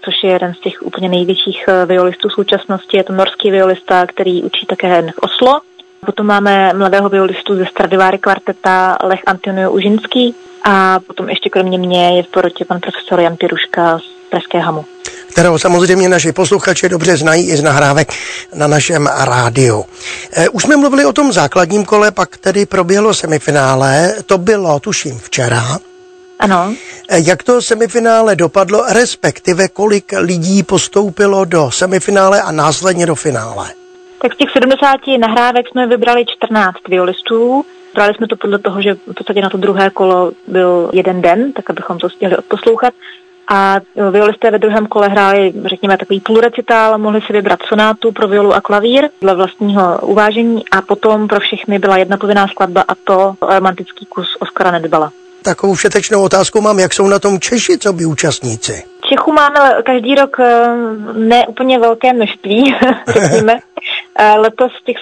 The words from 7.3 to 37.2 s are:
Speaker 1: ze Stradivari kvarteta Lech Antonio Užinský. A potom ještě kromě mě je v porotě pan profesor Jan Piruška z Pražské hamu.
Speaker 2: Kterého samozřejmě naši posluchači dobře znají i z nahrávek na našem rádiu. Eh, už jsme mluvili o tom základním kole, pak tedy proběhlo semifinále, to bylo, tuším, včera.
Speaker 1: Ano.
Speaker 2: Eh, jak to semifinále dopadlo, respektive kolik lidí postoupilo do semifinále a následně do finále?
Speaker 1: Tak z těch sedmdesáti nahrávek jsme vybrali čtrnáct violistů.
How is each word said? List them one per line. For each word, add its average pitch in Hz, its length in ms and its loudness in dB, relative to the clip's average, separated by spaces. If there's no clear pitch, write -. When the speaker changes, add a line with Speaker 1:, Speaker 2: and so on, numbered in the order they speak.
Speaker 1:
ze 185 100 -2
Stradivari 190 520 0
kvarteta 185 840 0
Lech 185 240 -2
Antonio 190 440 -2
Užinský. 220 640 0
A 190 420 2
potom - 220 -10
ještě 185 220 -6
kromě 185 280 0
mě 180 380 2
je 180 60 2
v 175 60 -6
porotě 175 360 -2
pan 175 160 -6
profesor - 400 -4
Jan 170 160 0
Piruška 170 600 -2
z - 320 -18
Pražské 180 280 -4
hamu. 160 260 -4
Speaker 2:
Kterého 170 280 2
samozřejmě 185 500 2
naši 165 240 2
posluchači 185 560 0
dobře 175 280 0
znají 160 340 2
i 160 60 0
z 143 60 0
nahrávek 143 500 2
na 151 120 -2
našem 147 400 0
rádiu. 123 760 0
Eh, 170 120 2
už 196 140 -4
jsme 294 140 2
mluvili 277 280 2
o 277 80 2
tom 285 200 2
základním 180 520 0
kole, 208 260 2
pak 190 260 -4
tedy 196 300 -2
proběhlo 196 480 0
semifinále, 143 1000 0
to 190 120 2
bylo, 180 420 0
tuším, 151 380 -6
včera. 120 600 -4
Speaker 1:
Ano. 190 360 0
Speaker 2:
Eh, 185 180 2
jak 180 160 0
to 247 200 2
semifinále 226 760 2
dopadlo, 190 520 0
respektive 185 800 0
kolik 202 500 -2
lidí 185 440 0
postoupilo 196 840 0
do 165 260 0
semifinále 190 720 2
a 185 100 -4
následně 165 540 0
do 165 80 0
finále? 113 540 -6
Speaker 1:
Tak 247 120 -2
z - 20 -20
těch 285 140 0
sedmdesáti 269 680 2
nahrávek 240 500 0
jsme 254 180 -2
vybrali 240 380 2
čtrnáct 208 520 -2
violistů. 226 760 0